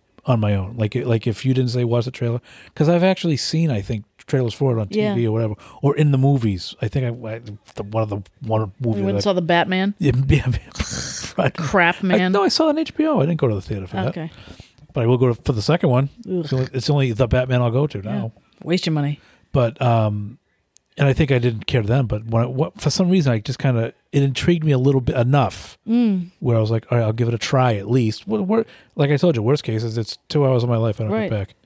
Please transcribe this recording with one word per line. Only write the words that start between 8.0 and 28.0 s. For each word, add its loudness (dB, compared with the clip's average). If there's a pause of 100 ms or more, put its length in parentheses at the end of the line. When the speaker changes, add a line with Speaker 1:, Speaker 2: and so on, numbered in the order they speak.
Speaker 1:
of -6
the -6 (240)
one -2
movie -2
Speaker 2:
We 0
went 0
and 0
Speaker 1:
that -2
Speaker 2:
saw 0
The 0
Batman? 0
Speaker 1:
<laughs> -20
Yeah, 2 (160)
yeah, 2
yeah. 0 (760)
Right. 0
Speaker 2:
Crap, 0
Speaker 1:
I, 0
Speaker 2:
man. 2
Speaker 1:
no, 2
I 2
saw 2
an 0
H -4
B 0
O. 2
I 2
didn't -2
go 2
to 0
the -6
theater -6
for -10
that. -2
Speaker 2:
Okay. -8 (640)
Speaker 1:
But -2
I 2
will 4
go 4
to, -2
for 0
the -2
second 2
one. 2 (180)
Speaker 2:
Ugh. -2
Speaker 1:
It's -6
only, 0
it's -4
only 2
The 2
Batman 2
I'll 2
go 2
to -8
Speaker 2:
Yeah. -10 (100)
Speaker 1:
now. -4 (300)
Speaker 2:
Waste -2
your 0
money. -2 (320)
Speaker 1:
But, 0
um, 0 (600)
and 4
I 4
think 2
I 4
didn't -2
care 0
then, 2
but -4
when 2
I, 0
what, -4
for 0
some 2
reason, 4
I 2
just -8
kinda, 0 (180)
it 2
intrigued 0
me 2
a 4
little 4
bit -2
enough 0 (100)
Speaker 2:
Mm. 2 (120)
Speaker 1:
where 2
I 2
was 2
like, -2
"All 2
right, 2
I'll 0
give 0
it 0
a -2
try 0
at -6
least." 0